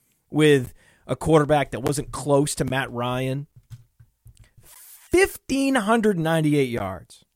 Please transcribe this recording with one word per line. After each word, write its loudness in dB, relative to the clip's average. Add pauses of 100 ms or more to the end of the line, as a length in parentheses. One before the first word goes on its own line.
(300)
with 4 (380)
a -4
quarterback 2
that -8
wasn't -6
close 0
to -4
Matt -4
Ryan. -6 (1160)
Fifteen -2
hundred 2
ninety-eight 2
yards. -8 (100)